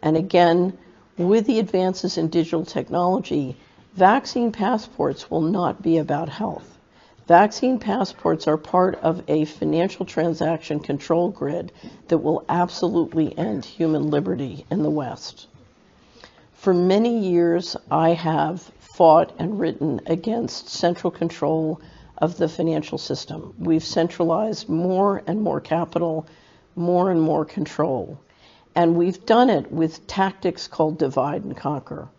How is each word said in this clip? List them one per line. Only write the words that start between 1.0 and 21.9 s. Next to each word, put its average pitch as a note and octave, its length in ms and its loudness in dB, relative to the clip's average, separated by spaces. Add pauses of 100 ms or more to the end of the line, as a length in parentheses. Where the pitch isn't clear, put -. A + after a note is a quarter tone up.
with G#3 280 2
the A3+ 140 2
advances F#3 580 -2
in D#3+ 120 0
digital E3 360 0
technology, D3 880 -2 (380)
vaccine A3+ 580 2
passports G3+ 800 -2
will E3 120 0
not F3 400 0
be E3 160 2
about D3+ 320 -2
health. - 400 -8 (580)
Vaccine G#3 520 6
passports G3 680 -2
are D#3 100 2
part F#3 440 2
of E3 280 0
a D#3 160 2
financial E3 600 -2
transaction D#3+ 760 -2
control D#3+ 500 -2
grid C#3+ 420 -6 (380)
that E3+ 80 2
will D3 320 0
absolutely E3+ 880 0
end B2 260 -4
human D#3 460 -2
liberty C#3 600 -4
in D#3+ 140 -2
the D3+ 60 0
West. - 580 -8 (1040)
For - 200 0
many G#3 460 4
years, F3 580 2 (120)
I D#3+ 200 4
have E3 520 0 (180)
fought E3 600 6
and F#3 200 -4
written D#3 460 -2
against A3 640 -4
central E3+ 420 -2
control D#3+ 680 -2 (380)